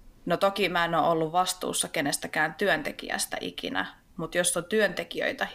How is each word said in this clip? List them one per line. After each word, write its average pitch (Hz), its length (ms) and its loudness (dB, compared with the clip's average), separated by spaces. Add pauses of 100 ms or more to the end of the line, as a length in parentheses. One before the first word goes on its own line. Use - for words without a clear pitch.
(260)
No 170 100 2
toki 196 320 2
mä 175 160 2
en 170 100 0
oo 156 160 4
ollut 160 220 2
vastuussa 180 560 0
kenestäkään 156 680 -2
työntekijästä - 840 -2
ikinä, - 460 -4 (300)
mut 165 180 -6
jos 175 220 2
on 170 80 -2
työntekijöitä 190 920 0